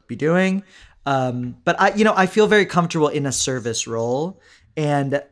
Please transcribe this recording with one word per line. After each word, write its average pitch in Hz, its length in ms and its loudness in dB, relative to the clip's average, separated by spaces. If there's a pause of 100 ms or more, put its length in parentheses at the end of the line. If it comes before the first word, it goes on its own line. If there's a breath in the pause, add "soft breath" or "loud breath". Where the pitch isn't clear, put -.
be 120 80 -10
doing. 185 480 0 (420 loud breath)
Um, 123 580 -2
but 170 160 0
I, 196 140 2
you 208 100 2
know, 214 120 2
I 185 100 4
feel 214 200 4
very 208 200 4
comfortable 165 420 0
in 139 180 -2
a 127 60 -4
service 120 540 -4
role, 123 540 -4 (360 soft breath)
and 143 560 0